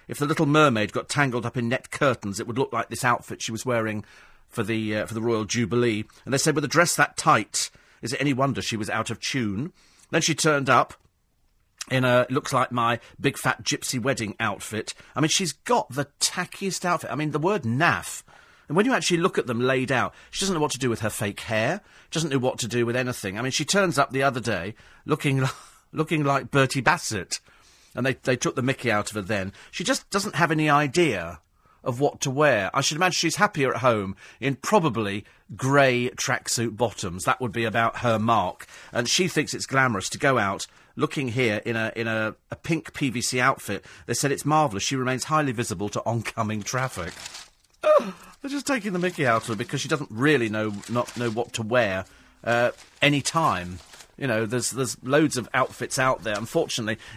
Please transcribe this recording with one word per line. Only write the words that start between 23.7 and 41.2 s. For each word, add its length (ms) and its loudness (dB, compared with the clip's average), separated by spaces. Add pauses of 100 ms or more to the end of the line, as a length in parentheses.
up 140 2
the 100 0
other 180 2
day 340 -4 (300)
looking 380 2
li-, 60 2 (220)
<laughs> 220 -20
looking 320 0
like 260 0
Bertie 300 4
Bassett. 600 0 (540)
And 120 -2
they, 160 2
they 140 2
took 200 -2
the 60 0
mickey 280 0
out 200 0
of 60 -8
her 60 -2
then. 300 -4 (180)
She 140 -8
just 240 -2
doesn't 280 -2
have 140 4
any 200 2
idea 720 2 (420)
of 180 -4
what 220 2
to 80 -2
wear. 420 4
I 80 2
should 160 0
imagine 160 2
she's 240 0
happier 380 0
at 80 -4
home 340 2 (240)
in 160 -2
probably 720 0 (280)
grey 600 4
tracksuit 640 -2
bottoms. 460 -4
That 180 0
would 100 -4
be 140 -2
about 320 0
her 200 2
mark. 480 0 (240)
And 160 -2
she 220 2
thinks 240 -2
it's 140 -6
glamorous 420 0
to 100 -6
go 200 4
out 280 -2 (300)
looking 320 -2